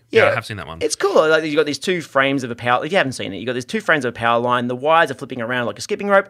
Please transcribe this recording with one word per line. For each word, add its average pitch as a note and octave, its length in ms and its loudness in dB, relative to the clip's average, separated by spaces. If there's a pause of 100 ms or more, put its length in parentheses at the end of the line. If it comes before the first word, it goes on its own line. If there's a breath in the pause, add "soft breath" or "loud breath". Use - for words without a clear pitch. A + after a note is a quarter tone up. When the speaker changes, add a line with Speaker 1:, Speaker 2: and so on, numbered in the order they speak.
(100)
Speaker 1:
Yeah, A2 140 4
Speaker 2:
Yeah. F#2+ 60 4
Speaker 1:
I - 40 -2
have A2+ 120 -6
seen A2 100 -10
that D#2+ 100 -12
one. D#2+ 140 -12
Speaker 2:
It's - 160 -2
cool. C4 320 2
Like, D#3+ 160 2
you've D3 120 -2
got D3+ 100 2
these D3 120 -4
two F3+ 220 -2
frames C3+ 420 0
of B2 80 -6
a A#2 60 -6
power, B2 300 0
if D#3+ 40 -8
you G3 60 0
haven't C3+ 160 0
seen G#2+ 220 -8
it, - 20 -8
you've G#2 100 -10
got B2+ 60 -4
these B2 140 -6
two A3 160 -4
frames D3+ 240 2
of A#2 80 -4
a - 40 -14
power A#2 220 2
line. B2 280 0
The B2+ 80 -2
wires D#3 340 4
are C3 40 -6
flipping A#2+ 280 -10
around A#2+ 240 -4
like G2+ 120 -6
a A#2 40 -12
skipping G3+ 260 -6
rope, G3 220 4